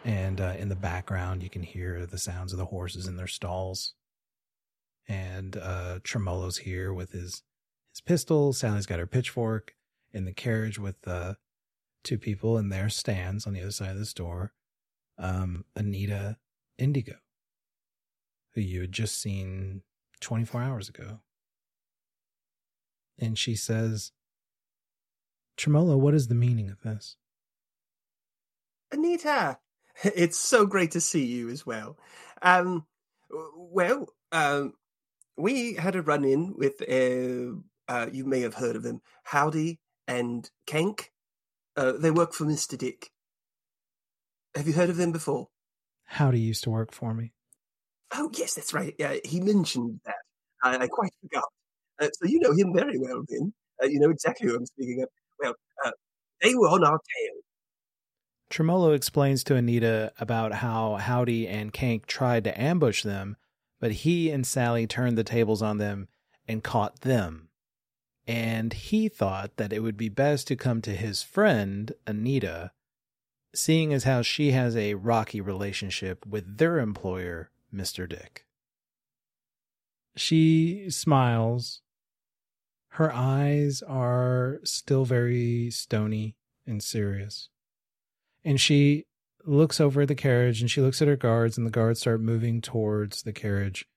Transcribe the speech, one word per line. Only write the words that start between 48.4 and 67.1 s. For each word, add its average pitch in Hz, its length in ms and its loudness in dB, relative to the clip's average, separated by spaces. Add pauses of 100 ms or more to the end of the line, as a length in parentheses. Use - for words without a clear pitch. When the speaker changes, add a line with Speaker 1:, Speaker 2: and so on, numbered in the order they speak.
Speaker 2:
that's - 200 -8
right. - 260 -4
Uh, 139 240 -2
he 165 160 -4
mentioned 156 640 2
that. 107 120 -8 (460)
I, 127 140 4
I 127 120 0
quite 202 240 -2 (100)
forgot. 139 220 -4 (560)
Uh, 147 80 4 (120)
so 170 80 2
you 311 120 4
know 294 120 6
him 180 220 4
very 214 240 2
well, 127 300 -4
then. 139 240 -4 (300)
Uh, 131 40 4
you 139 140 2
know 151 100 8
exactly 156 380 0
who 117 80 2
I'm 123 100 -4
speaking 127 360 -6
of. 127 60 -4 (300)
Well, 127 160 -4 (300)
uh, 117 80 -2 (480)
they 226 160 6
were 214 120 8
on 175 160 8
our 151 140 6
tail." - 360 -6 (1160)
Speaker 1:
Tremolo 165 420 4
explains 139 520 2
to 143 100 2
Anita 117 640 2
about 113 360 -2
how 110 420 -2
Howdy 117 500 0
and 104 260 -6
Kenk 117 340 -2
tried 123 380 0
to 104 160 -4
ambush 147 440 2
them, 98 320 -6 (420)
but 117 140 -2
he 165 380 2
and 135 160 -2
Sally 117 420 2
turned 123 300 0
the 113 40 2
tables 110 400 2
on 107 160 0
them 101 300 -4 (400)
and 110 160 -4
caught - 380 -2
them. 95 420 0 (840)